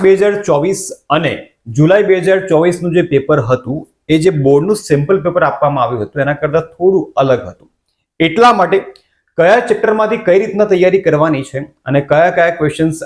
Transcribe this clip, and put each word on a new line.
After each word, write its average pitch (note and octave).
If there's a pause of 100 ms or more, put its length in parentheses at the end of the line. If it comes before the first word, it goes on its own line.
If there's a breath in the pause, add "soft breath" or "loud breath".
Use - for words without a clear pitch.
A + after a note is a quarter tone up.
બે F#3+
હજાર G3+ (140)
ચોવીસ F3 (360)
અને D#3+ (360)
જુલાઈ D#3+
બે F#3+
હજાર F#3+ (140)
ચોવીસનું E3+
જે F3
પેપર D3
હતું, B2+ (280)
એ D#3+
જે F3 (140)
બોર્ડનું C#3+
સેમ્પલ D3
પેપર E3+
આપવામાં C#3+
આવ્યું A#2
હતું, C#3+
એના C#3+
કરતાં D#3
થોડું F#3 (140)
અલગ C3
હતું. - (520)
એટલા G#3+
માટે F#3+ (580 soft breath)
કયા F#3+
ચેપ્ટરમાંથી A3
કઈ F3+
રીતના G#3
તૈયારી F#3
કરવાની D3+
છે C3+ (240)
અને C#3
કયા D#3
કયા E3+
ક્વેશ્ચન્સ D#3